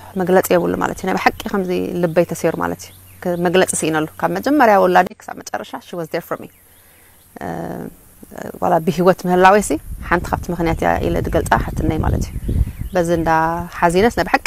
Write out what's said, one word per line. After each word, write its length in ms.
መግለፂ 380
የብሉ 260
ማለት 220
እዩ። 80
ናይ 100
ብሓቂ 260
ከምዚ 280
ልበይ 280
ተሰይሩ 320
ማለት 240
እዩ። 100
ክ-፣ 180
መግለፂ 340
ስኢነሉ 400
ካብ 200
መጀመርያ 460
ወላደይ 380
ክሳብ 220
መጨረሻ 420
she 160
was 120
there 180
for 120
me። 120
እ፣ 120
ዋላ 220
ብሂወት 420
ምህላወይ 420
ሲ 80
ሓንቲ 240
ካብቲ 220
ምኽንያት 320
እያ 120
ኢለ 200
ድገልፃ 360
ሓትነይ 420
ማለት 240
እዩ። 120
በዚ 220
እንዳ 180
ሓዚነት 420
ናይ 120
ብሓቂ 220